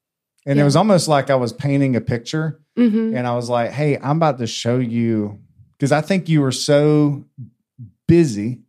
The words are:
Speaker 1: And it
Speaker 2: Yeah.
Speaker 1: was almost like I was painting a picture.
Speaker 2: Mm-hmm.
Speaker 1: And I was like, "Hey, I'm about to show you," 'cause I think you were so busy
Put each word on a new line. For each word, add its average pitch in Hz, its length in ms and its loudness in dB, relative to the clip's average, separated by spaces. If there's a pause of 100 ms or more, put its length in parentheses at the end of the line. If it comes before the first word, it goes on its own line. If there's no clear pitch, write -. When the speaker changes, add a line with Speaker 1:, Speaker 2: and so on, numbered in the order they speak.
(460)
Speaker 1:
And 139 120 0
it 143 40 4
Speaker 2:
Yeah. 147 40 4
Speaker 1:
was 139 120 2
almost 190 300 2
like 143 220 0
I 139 60 2
was 123 160 -2
painting 139 440 -2
a 110 60 0
picture. 156 600 -6 (160)
Speaker 2:
Mm-hmm. 226 400 0
Speaker 1:
And 123 100 -2
I 120 80 -2
was 120 140 -4
like, 120 220 0
"Hey, 143 300 0
I'm 143 160 0
about 156 220 0
to 117 80 -4
show 120 320 -4
you," 113 580 -2 (420)
'cause 139 120 -2
I 147 100 2
think 165 280 -2
you 156 120 4
were 131 120 0
so 147 720 2 (800)
busy 123 600 2